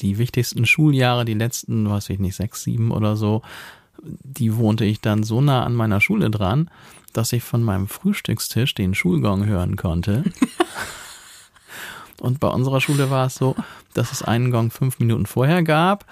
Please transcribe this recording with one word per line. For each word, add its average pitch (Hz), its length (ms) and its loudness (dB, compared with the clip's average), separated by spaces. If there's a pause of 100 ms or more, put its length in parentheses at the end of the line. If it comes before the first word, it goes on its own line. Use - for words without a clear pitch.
die 101 160 0
wichtigsten 120 480 0
Schuljahre, 127 580 4
die 113 120 -2
letzten, 110 540 -2
weiß 101 200 -2
ich 95 100 -2
nicht, 95 160 -2
sechs, - 280 -6
sieben 117 280 0
oder 107 240 0
so, 107 260 0 (640)
die 120 520 -4
wohnte 110 260 2
ich 107 160 2
dann 107 240 2
so 113 160 0
nah 135 240 4
an 120 120 0
meiner 110 260 2
Schule 190 280 2
dran, 107 400 0 (440)
dass 113 180 -2
ich 120 100 0
von 117 220 -2
meinem 98 240 0
Frühstückstisch - 880 -2
den 95 200 0
Schulgong 117 500 0
hören 98 320 0
konnte. 101 500 0
<laughs> 175 60 -2 (1900)
Und 127 180 -2
bei 107 80 0
unserer 131 340 2
Schule 139 280 2
war 131 180 2
es 127 80 -4
so, 131 200 0 (380)
dass 117 180 0
es - 100 -8
einen 123 300 2
Gong 117 200 2
fünf - 280 -2
Minuten 113 260 2
vorher 160 380 2
gab 165 480 2